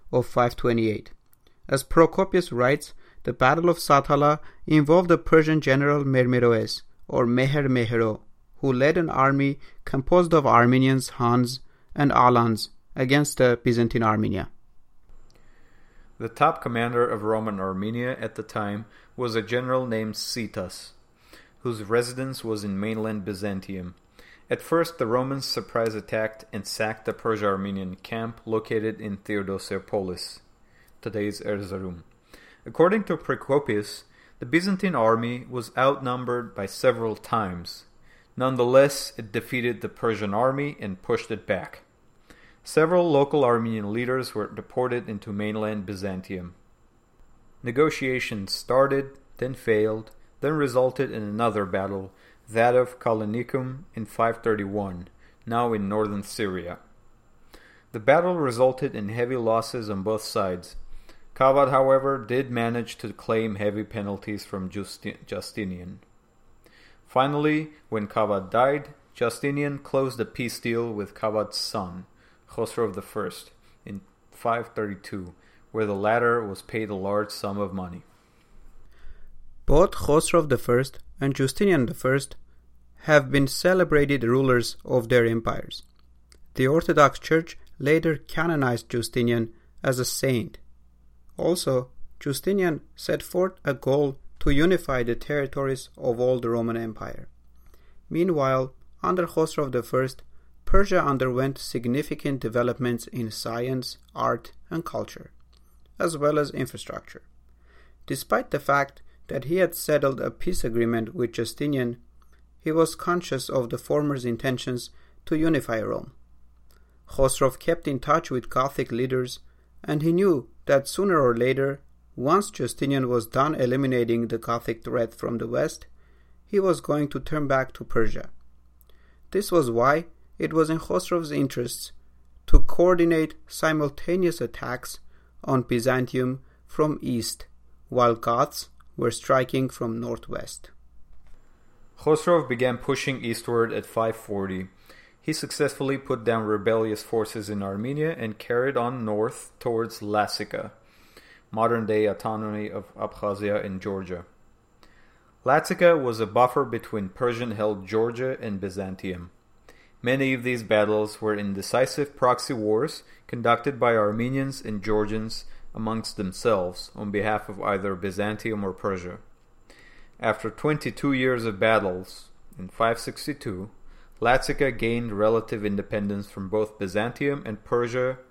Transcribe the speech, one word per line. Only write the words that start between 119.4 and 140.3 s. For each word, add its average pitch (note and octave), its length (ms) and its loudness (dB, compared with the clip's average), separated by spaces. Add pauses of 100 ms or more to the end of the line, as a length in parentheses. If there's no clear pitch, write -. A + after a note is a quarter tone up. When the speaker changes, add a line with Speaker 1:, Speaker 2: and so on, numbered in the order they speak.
Speaker 1:
and D3+ 180 -2
he E3 100 2
knew F3 380 2 (160)
that C#3 220 4
sooner F#3 340 2
or A#2+ 140 6
later, C3 460 0 (340)
once E3 340 2
Justinian C3+ 600 -2
was A#2 180 0
done C#3+ 260 0
eliminating B2 720 2
the A2+ 100 -4
Gothic A#2 460 -6
threat A#2 300 -2
from A#2 260 -6
the A#2 80 -6
west, C#3 400 -4 (580)
he G3+ 140 0
was F3+ 200 2
going D3 300 -2
to C#3 100 -6
turn D3+ 280 -4
back C3 260 0
to - 100 -12
Persia. - 460 2 (1040)
This G3 200 -2
was D#3 180 4
why C3+ 360 4 (320)
it D#3+ 160 -4
was D#3 160 4
in D#3+ 100 0
Khosrov's F3 520 -2
interests C3+ 600 -4 (560)
to - 120 12
coordinate E3+ 760 8 (120)
simultaneous D#3+ 920 0
attacks - 580 -8 (440)
on C3 200 2
Byzantium B2+ 800 0 (240)
from D3+ 360 0
east, A#2+ 440 -4 (440)
while A#2+ 260 4
Goths A#2 540 -2 (260)
were A#2+ 160 -2
striking C3 580 0
from A#2 300 -6
northwest. - 720 -10 (1300)